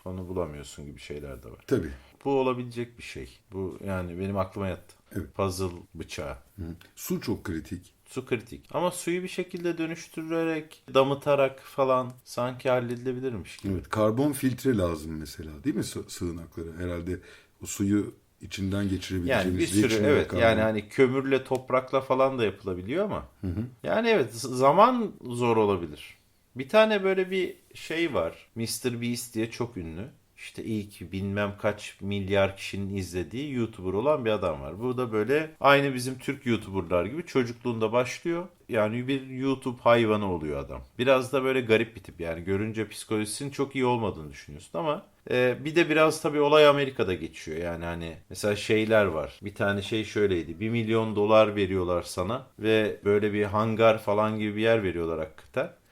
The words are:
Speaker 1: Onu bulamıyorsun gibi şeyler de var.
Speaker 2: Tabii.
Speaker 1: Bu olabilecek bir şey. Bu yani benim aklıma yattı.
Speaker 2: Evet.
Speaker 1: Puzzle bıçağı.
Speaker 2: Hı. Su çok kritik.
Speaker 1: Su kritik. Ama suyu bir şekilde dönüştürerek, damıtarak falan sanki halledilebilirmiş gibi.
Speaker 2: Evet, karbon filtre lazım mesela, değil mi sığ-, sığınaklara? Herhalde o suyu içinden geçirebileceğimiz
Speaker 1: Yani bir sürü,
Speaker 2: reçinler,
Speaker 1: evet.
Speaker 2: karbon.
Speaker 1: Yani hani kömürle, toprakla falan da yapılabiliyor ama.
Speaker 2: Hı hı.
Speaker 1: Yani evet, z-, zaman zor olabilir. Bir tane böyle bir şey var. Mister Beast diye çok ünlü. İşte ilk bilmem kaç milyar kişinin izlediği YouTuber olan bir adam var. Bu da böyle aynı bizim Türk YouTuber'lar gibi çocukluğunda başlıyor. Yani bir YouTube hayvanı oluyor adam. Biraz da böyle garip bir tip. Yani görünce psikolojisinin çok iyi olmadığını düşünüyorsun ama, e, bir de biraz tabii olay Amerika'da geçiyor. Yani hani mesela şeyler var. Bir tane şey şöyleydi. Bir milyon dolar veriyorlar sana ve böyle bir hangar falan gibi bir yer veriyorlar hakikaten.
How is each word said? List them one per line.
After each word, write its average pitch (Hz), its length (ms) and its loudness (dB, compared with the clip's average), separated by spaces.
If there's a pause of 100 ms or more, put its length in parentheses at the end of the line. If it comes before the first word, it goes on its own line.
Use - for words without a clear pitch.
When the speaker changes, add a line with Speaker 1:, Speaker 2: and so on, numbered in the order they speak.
Speaker 1:
Onu 92 220 -8
bulamıyorsun 76 580 -8
gibi 67 140 -16
şeyler 69 440 -12
de 60 80 -18
var. - 160 -20
Speaker 2:
Tabii. 92 220 -2 (360)
Speaker 1:
Bu 139 60 0
olabilecek 123 640 -2
bir - 60 -18
şey. - 360 -14 (140)
Bu 92 320 -8
yani 90 340 -6
benim 98 180 -4
aklıma 98 300 -4
yattı. - 280 -10 (200)
Speaker 2:
Evet. 80 200 -8
Speaker 1:
Puzzle 95 320 -2 (280)
bıçağı. 78 380 -10 (220)
Speaker 2:
Hı. 92 80 -10 (320)
Su - 260 -6
çok 135 220 -4
kritik. 85 500 -8 (120)
Speaker 1:
Su 127 200 -12
kritik. - 360 -6 (120)
Ama 170 180 0
suyu 175 320 -4
bir 185 40 -6
şekilde 175 500 -6
dönüştürerek, 165 1040 -4 (100)
damıtarak 139 640 4
falan 127 520 0 (120)
sanki 127 460 -4
halledilebilirmiş 123 880 -2
gibi. 98 160 -4
Speaker 2:
Evet, 87 160 -6
karbon 113 420 2
filtre 131 460 0
lazım 80 420 -2
mesela, 78 320 -12 (120)
değil 156 120 -2
mi 180 80 -2
sığ-, - 260 -10
sığınaklara? 85 600 -8 (100)
Herhalde 87 400 -4 (440)
o - 20 -12
suyu 101 480 0 (280)
içinden 95 480 -4
geçirebileceğimiz 95 560 0
Speaker 1:
Yani 92 140 0
bir 165 80 0
sürü, 104 220 4
Speaker 2:
reçinler, 110 200 2
Speaker 1:
evet. 135 180 4
Speaker 2:
karbon. 98 160 0
Speaker 1:
Yani 110 180 6
hani 107 280 -2
kömürle, 135 540 2
toprakla 131 580 0
falan 131 380 2
da 113 60 2
yapılabiliyor 98 600 -4
ama. 95 220 -6 (140)
Speaker 2:
Hı 101 60 -4
hı. 90 140 -2 (220)
Speaker 1:
Yani 226 240 2
evet, 151 260 2
z-, 117 220 -8
zaman 196 560 6 (120)
zor 120 340 2
olabilir. 90 600 0 (380)
Bir 135 140 -10
tane 220 340 6
böyle 185 280 0
bir 190 240 -2 (180)
şey 165 400 -2
var. 85 420 -2
Mister 117 460 -4
Beast 120 340 -4
diye 113 160 -2
çok - 260 -6
ünlü. 82 260 -8 (340)
İşte - 260 -14
ilk 101 480 -8
bilmem 98 500 -4
kaç - 400 -4
milyar 98 560 0
kişinin 98 380 -6
izlediği 95 580 -6
YouTuber 110 400 -4
olan 131 320 0
bir 110 40 2
adam 90 320 0
var. 78 180 -10
Bu 123 180 -2
da 123 140 -2
böyle 135 480 0
aynı 139 340 6
bizim 127 240 -6
Türk 139 280 -8
YouTuber'lar 92 600 0
gibi 147 200 -8
çocukluğunda 117 680 -2
başlıyor. 170 560 -2 (220)
Yani 113 380 0
bir 135 200 -2
YouTube 131 540 -2
hayvanı 107 500 4
oluyor 76 280 -4
adam. 67 220 -10 (180)
Biraz 127 340 4
da 135 100 2
böyle 131 180 2
garip 110 340 2
bir - 80 -16
tip. - 160 -16
Yani 82 240 -6
görünce 104 440 -2
psikolojisinin 110 640 -4
çok 139 260 -4
iyi 131 100 2
olmadığını 95 460 0
düşünüyorsun 73 480 -12
ama, 160 260 -2 (260)
e, 123 340 2
bir 151 100 -2
de 165 140 4
biraz 156 320 4
tabii 147 180 0
olay 147 280 8
Amerika'da 131 460 4
geçiyor. 80 440 -8
Yani 85 280 -6
hani 85 320 -8 (120)
mesela 104 260 -2
şeyler 107 500 4
var. 78 360 -4
Bir 101 140 -10
tane 101 260 0
şey 107 220 -2
şöyleydi. 87 560 0
Bir 110 100 -2
milyon 113 460 0
dolar 107 400 6
veriyorlar 90 480 0
sana 113 440 -4 (120)
ve 107 460 2
böyle 101 280 4
bir 104 100 2
hangar 110 540 4
falan 107 420 0
gibi 104 160 -2
bir 107 60 -2
yer 113 220 4
veriyorlar 85 360 -2
hakikaten. - 540 -6 (180)